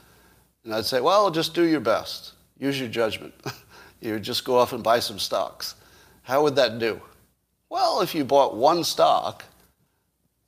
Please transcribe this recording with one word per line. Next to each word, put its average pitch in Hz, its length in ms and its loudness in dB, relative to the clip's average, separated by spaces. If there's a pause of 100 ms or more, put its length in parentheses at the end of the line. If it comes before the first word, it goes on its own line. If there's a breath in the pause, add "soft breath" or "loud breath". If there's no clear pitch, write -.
(640 soft breath)
And 110 100 -8
I'd 110 120 -2
say, 131 140 0
"Well, 190 300 4
just 160 240 -2
do 170 100 2
your 156 160 2
best. - 520 -2 (260)
Use 135 200 -4
your 131 100 -6
judgment." 110 460 -4 (100)
<laughs> 135 100 -8 (460 loud breath)
You 110 180 -6
just 113 260 -6
go 127 140 2
off 120 140 4
and 120 100 -8
buy 113 160 4
some 104 220 -6
stocks. - 560 -6 (480 soft breath)
How 135 180 2
would 147 140 2
that 120 240 2
do? 110 200 -2 (680)
Well, 339 320 0
if 175 160 -2
you 147 80 0
bought 127 320 4
one 156 260 4
stock, 127 640 0 (1040)